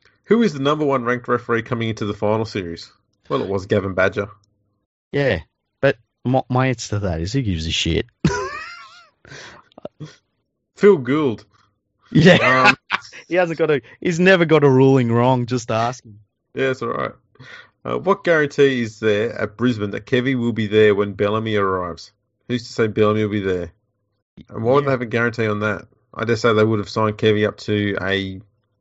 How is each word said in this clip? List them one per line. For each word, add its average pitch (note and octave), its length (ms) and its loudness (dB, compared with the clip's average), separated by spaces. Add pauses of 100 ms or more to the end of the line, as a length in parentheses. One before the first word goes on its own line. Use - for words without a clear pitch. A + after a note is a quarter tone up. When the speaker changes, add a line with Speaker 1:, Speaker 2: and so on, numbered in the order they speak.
(240)
Speaker 1:
who A#3 180 2
is F#3+ 100 2
the D3 60 -10
number D3+ 260 -2
one C3+ 200 -2
ranked A#2+ 240 -4
referee A#2 340 -2
coming A2+ 280 -4
into A2 160 -6
the G2+ 80 -4
final A2 300 -2
series? F2 460 -10 (380)
Well, C3+ 140 -2
it F#2+ 60 -6
was G2 180 -4
Gavin G2 280 -2
Badger. G2+ 340 0 (840)
Speaker 2:
Yeah, C3 280 0 (400)
but C#3 160 2 (280)
my, B2+ 240 0
my B2+ 200 0
answer A#2+ 220 -6
to G#2 100 -4
that F2 200 -4
is, F#2+ 120 -6
who C#3 100 -2
gives E2+ 240 -4
a F2 60 -4
shit? - 340 -2 (180)
<laughs> E5 1800 -10 (680)
Speaker 1:
Phil G3 220 6
Gould. C3 460 -2 (680)
Speaker 2:
Yeah. C3 580 6
Speaker 1:
Um, - 120 2
Speaker 2:
<laughs> - 60 -20 (420)
He E3 60 -4
hasn't E3+ 240 0
got D#3 140 0
a, C3+ 100 0 (180)
he's E3+ 200 -2
never F3+ 240 6
got D#3 180 4
a C#3+ 80 6
ruling C3 400 4
wrong, A#2+ 360 2
just A#2 260 -4
ask A#2 320 -4
him. G#2 160 -20 (340)
Speaker 1:
Yeah, C3+ 140 -2
that's B2+ 140 -4
all A#2 80 -6
right. - 200 -6 (720)
Uh, A#2+ 140 -4
what F#3+ 240 -2
guarantee C#3+ 600 2
is G#2+ 180 -10
there A2 360 0
at - 200 -8
Brisbane G#2+ 340 -2
that - 160 -10
Kevy B2+ 320 0
will A#2 140 -2
be G#2+ 160 -4
there G#2+ 260 6
when G2+ 200 -2
Bellamy G#2+ 420 -2
arrives? F#2 560 -4 (340)
Who's A#2+ 220 -6
to - 40 -20
say A#2 140 0
Bellamy G#2+ 380 0
will G2+ 80 -4
be G#2+ 80 -2
there? F2+ 320 -4 (760)
And A2+ 140 -10
why A#2+ 120 2
would C#3+ 100 2
Speaker 2:
Yeah. - 20 -8
Speaker 1:
they C#3 60 0
have B2 100 -2
a A#2+ 40 -6
guarantee A#2 420 -2
on G#2 120 -2
that? G#2+ 280 -4 (260)
I - 100 -8
dare A2+ 120 0
say A#2 160 2
they G#2+ 120 4
would A2 140 0
have G2 100 -8
signed G#2+ 300 -2
Kevy G#2+ 300 2
up G2 100 -8
to G#2 420 -2
a F#2+ 400 -4 (400)